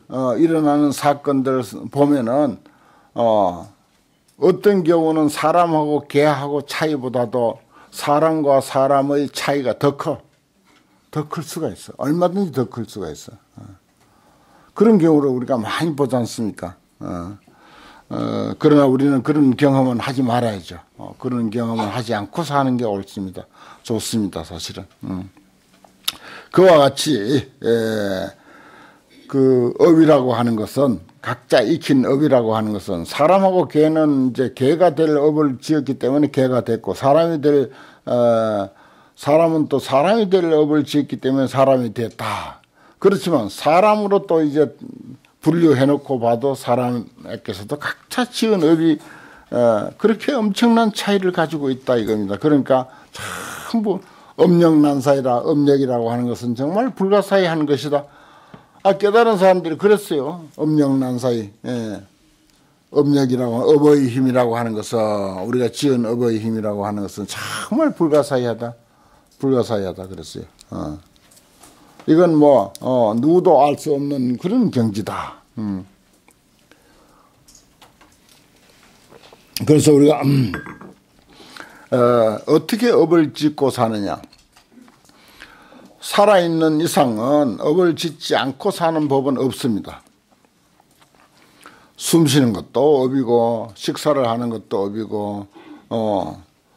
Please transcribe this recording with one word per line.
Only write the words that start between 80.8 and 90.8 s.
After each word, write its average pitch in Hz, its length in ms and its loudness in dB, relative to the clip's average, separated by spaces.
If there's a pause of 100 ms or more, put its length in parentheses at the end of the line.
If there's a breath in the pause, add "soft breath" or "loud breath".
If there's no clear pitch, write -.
어, 120 540 2
어떻게 208 440 0
업을 160 440 4
짓고 147 360 0
사느냐? 107 500 -4 (1800 loud breath)
살아있는 165 800 2
이상은 131 800 0
업을 165 340 2
짓지 151 400 -6
않고 135 380 -2
사는 160 340 -2
법은 139 320 0
없습니다. 110 640 -4 (1900 soft breath)